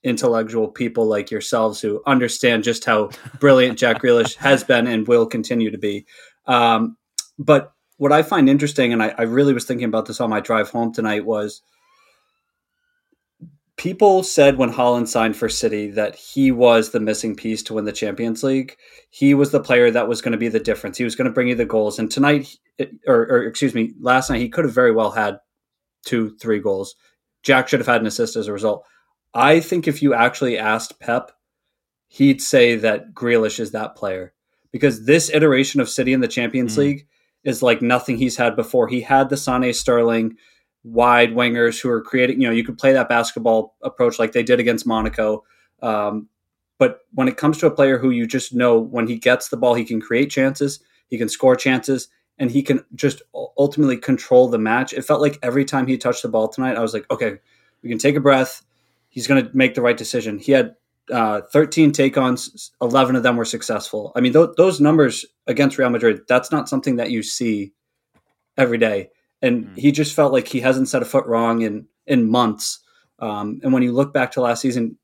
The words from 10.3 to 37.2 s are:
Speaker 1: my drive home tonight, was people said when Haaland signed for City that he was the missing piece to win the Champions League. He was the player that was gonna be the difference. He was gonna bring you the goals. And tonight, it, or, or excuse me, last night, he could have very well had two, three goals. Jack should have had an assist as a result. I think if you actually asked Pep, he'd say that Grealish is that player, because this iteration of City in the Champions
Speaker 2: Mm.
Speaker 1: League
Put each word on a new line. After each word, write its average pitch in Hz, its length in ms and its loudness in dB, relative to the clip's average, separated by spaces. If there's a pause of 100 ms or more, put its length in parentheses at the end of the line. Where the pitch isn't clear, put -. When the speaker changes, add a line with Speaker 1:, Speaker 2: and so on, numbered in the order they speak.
Speaker 1:
my 107 80 -2
drive 107 320 -4
home 117 200 -4
tonight, 107 320 -4
was 104 380 -6 (2250)
people 190 460 4
said 139 340 4
when 123 140 0
Haaland 120 360 0
signed 113 280 0
for 110 140 -4
City 107 420 -4
that 104 240 -4
he 135 360 0
was 117 400 4
the 117 80 -2
missing 107 360 -4
piece 110 280 -8
to 113 100 -12
win 107 120 -6
the 107 60 -6
Champions 110 520 -6
League. 135 320 -2 (340)
He 139 240 2
was 139 180 2
the 143 80 2
player 123 320 4
that 113 160 0
was 117 140 -4
gonna 117 160 -4
be 117 120 -4
the 113 100 -2
difference. 101 380 -6
He 123 60 -4
was 110 120 -6
gonna 127 160 -2
bring 123 160 -2
you 123 80 -2
the 117 100 -2
goals. 107 320 -2
And 110 140 -4
tonight, 139 440 0 (220)
it, - 140 -8 (160)
or, 120 160 4
or 120 200 0
excuse 113 300 -4
me, 113 260 -2
last 127 300 0
night, 120 120 -2
he 117 80 -4
could 165 160 -2
have 120 80 -4
very 123 180 4
well 107 200 0
had 104 280 -4 (680)
two, 110 320 -4
three 107 220 -2
goals. 98 360 -6 (480)
Jack 131 240 2
should 139 120 0
have 113 80 -4
had 117 140 2
an 110 60 -4
assist 110 280 -4
as 107 120 -6
a 104 60 -8
result. 104 320 -4 (480)
I 143 280 4
think 170 260 -4
if 147 160 -4
you 135 100 2
actually 120 440 0
asked 107 420 -4
Pep, 120 320 -4 (760)
he'd 135 340 2
say 120 340 4
that 107 380 -2
Grealish 117 460 0
is 104 120 -8
that 110 240 -10
player, 92 380 -10 (380)
because 113 340 0
this 156 280 2
iteration 143 480 2
of 113 80 -2
City 131 240 -2
in 127 80 0
the 117 60 0
Champions 120 480 -4
Speaker 2:
Mm. 147 40 0
Speaker 1:
League 143 280 -2 (360)